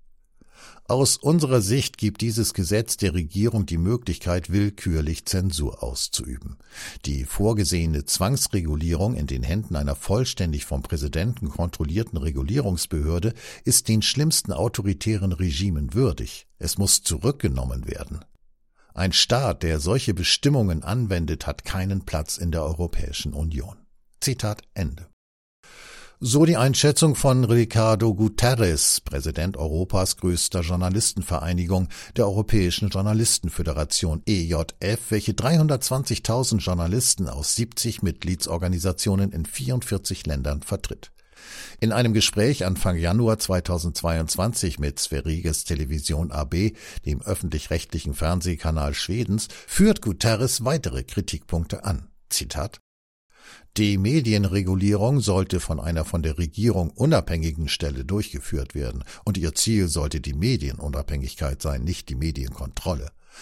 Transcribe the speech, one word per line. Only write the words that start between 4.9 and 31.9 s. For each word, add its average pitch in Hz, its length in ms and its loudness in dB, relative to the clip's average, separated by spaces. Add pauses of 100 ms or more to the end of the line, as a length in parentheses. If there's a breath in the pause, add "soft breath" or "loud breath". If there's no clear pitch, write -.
Zensur 85 560 -2
auszuüben. - 760 -6 (480 loud breath)
Die 69 200 -2
vorgesehene 85 800 0
Zwangsregulierung 82 1080 0
in 73 140 -4
den 64 160 -4
Händen 90 320 -2
einer 71 180 0
vollständig 95 720 -2
vom 67 160 -4
Präsidenten 80 680 -4
kontrollierten 82 680 -4
Regulierungsbehörde 80 1160 -2 (300 loud breath)
ist - 220 2
den 110 140 4
schlimmsten 147 500 0
autoritären 98 800 0
Regimen 80 640 0
würdig. - 540 -2 (100)
Es - 220 -4
muss - 240 2
zurückgenommen 65 840 -2
werden. - 400 -10 (680 soft breath)
Ein 92 180 0
Staat, 120 480 2
der 80 180 2
solche 95 360 2
Bestimmungen 98 680 2
anwendet, 90 640 -2
hat - 200 -6
keinen 95 380 -2
Platz - 360 -4
in 85 120 0
der 82 120 0
Europäischen 80 720 -2
Union.“ 78 440 -4 (440)
Zitat 113 420 -2 (100)
Ende. 82 320 -6 (1160 loud breath)
So 135 220 6
die 165 140 6
Einschätzung 139 580 4
von 131 300 4
Ricardo 113 680 4
Guterres, 107 880 2
Präsident 80 560 -4
Europas 85 640 0
größter 90 420 0
Journalistenvereinigung, 90 1300 0 (300 loud breath)